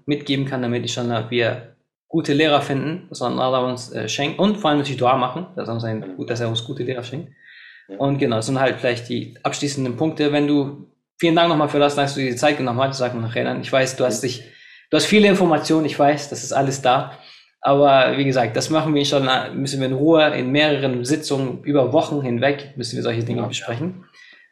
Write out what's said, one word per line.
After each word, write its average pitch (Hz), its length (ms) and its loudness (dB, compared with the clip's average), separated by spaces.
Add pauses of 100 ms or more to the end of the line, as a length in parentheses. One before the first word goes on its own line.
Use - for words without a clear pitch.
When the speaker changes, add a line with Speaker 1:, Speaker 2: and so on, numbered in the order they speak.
Speaker 1:
mitgeben 139 400 -2
kann, 135 160 -4
damit 120 220 -2
inshallah 120 460 -4
wir 117 460 -2 (320)
gute 151 260 0
Lehrer 147 280 4
finden, 139 480 -4
dass - 120 -12
Allah 127 460 0
uns, 123 240 -8
äh, 113 160 -6
schenkt 147 320 -4
und 208 180 2
vor 160 120 0
allem 147 100 2
natürlich 135 200 -4
Dua 127 180 4
machen, 127 380 -4
dass 101 120 -8
er 113 60 -6
uns 113 100 -6
ein, 110 160 -6
Speaker 2:
Mhm. 95 180 -12
Speaker 1:
gut, - 120 -8
dass 117 100 -4
er 117 100 -2
uns 117 140 -4
gute 135 200 -8
Lehrer 123 200 -6
schenkt. 143 300 -12 (560)
Speaker 2:
Ja. 98 80 -16
Speaker 1:
Und 139 220 0
genau, 123 180 0
das 110 80 -4
sind 135 140 -2
halt 131 200 0
vielleicht 120 300 -2
die 120 340 -8
abschließenden 135 540 -4
Punkte. 151 340 0
Wenn 147 160 2
du, 143 400 0 (320)
vielen 165 160 4
Dank 170 140 4
nochmal 151 200 2
für 147 100 0
das, 143 160 4
dass 139 180 0
du 143 80 -4
dir 131 100 -2
die 117 60 -6
Zeit 147 200 2
genommen 127 220 -2
hast, 135 180 0
sag 123 180 -2
mal 117 60 -6
nachher 120 220 -4
dann. 127 180 -4
Ich - 100 -10
weiß, 131 260 2
du 127 80 2
hast 123 180 -2
Speaker 2:
Ja. 131 60 -2
Speaker 1:
dich, - 140 -10 (460)
du 156 80 4
hast 151 80 2
viele 208 220 6
Informationen, 160 580 4
ich - 120 -4
weiß, 147 320 2
das - 140 -10
ist - 100 -8
alles 135 280 0
da. 135 360 0 (440)
Aber 135 560 6
wie 139 80 2
gesagt, 123 300 0
das 131 140 -2
machen 156 240 2
wir 147 80 2
inshallah, 131 520 0
müssen 139 260 -4
wir 131 80 0
in 131 60 -2
Ruhe 156 420 4
in 127 160 -2
mehreren 139 540 2
Sitzungen 135 580 -2
über 135 300 2
Wochen 156 280 0
hinweg, 131 560 -2
müssen 123 200 -8
wir 120 60 -4
solche 117 200 -2
Dinge 120 180 -4
Speaker 2:
Ja. 104 60 -4
Speaker 1:
besprechen. 147 580 -8 (460)